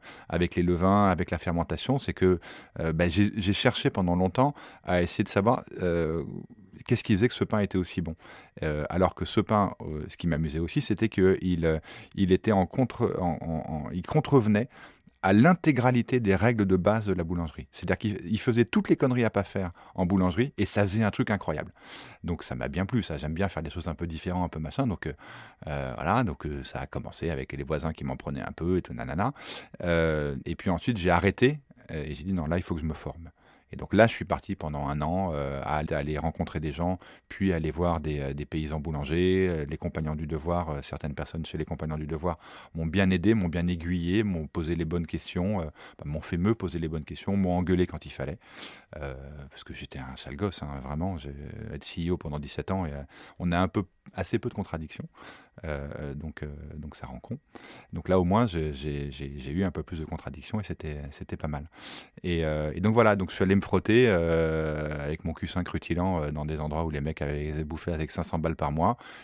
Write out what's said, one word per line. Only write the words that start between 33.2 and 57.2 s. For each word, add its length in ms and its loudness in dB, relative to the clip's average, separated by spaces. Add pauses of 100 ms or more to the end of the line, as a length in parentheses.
Et 20 -12
donc 180 -6
là, 140 8
je 60 -2
suis 100 -8
parti 320 -4
pendant 320 -4
un 140 -2
an, 320 0
euh, 320 -4
à 140 0
aller 380 -2
rencontrer 440 -4
des 100 -2
gens, 280 -2 (280)
puis 240 0
aller 180 0
voir 300 0
des, 220 -2
euh, 120 -4
des 120 -6
paysans 340 -4
boulangers, 680 2
euh, 160 -2
les 100 -6
compagnons 400 -4
du 100 -6
devoir. 440 -2
Euh, 120 -4
certaines 320 -6
personnes 320 -6
chez 120 -8
les 80 -2
compagnons 320 -4
du 100 -6
devoir 300 -2 (380)
m'ont 100 -2
bien 240 4
aidé, 240 4
m'ont 160 2
bien 180 0
aiguillé, 560 0
m'ont 240 -2
posé 280 -4
les 100 -2
bonnes 200 -2
questions, 540 -4
euh, 60 -4
bah, 400 -14
m'ont 160 -4
fait 160 -4
me 180 4
poser 240 -4
les 80 -2
bonnes 160 -4
questions, 320 -4
m'ont 220 2
engueulé 300 4
quand 180 -10
il 60 -14
fallait, 280 -8 (640)
euh, 120 -8 (360)
parce 160 -20
que 80 -14
j'étais 260 -12
un 160 -12
sale 220 -12
gosse, 260 -4
hein, 180 -8
vraiment. 360 -4
J'ai, 180 -10 (380)
être 100 -10
C 240 -4
E 40 0
O 60 2
pendant 220 -6
dix-sept 320 -6
ans, 140 -2
et, 80 -6
euh, 100 -8 (340)
on 140 0
a 80 4
un 80 4
peu, 160 0 (300)
assez 260 -2
peu 80 -6
de 60 -4
contradictions, 560 -8 (560)
euh, 480 -6
donc, 300 -10
euh, 40 -6 (280)
donc 200 -12
ça 100 -12
rend 140 -12
con. 180 -12 (540)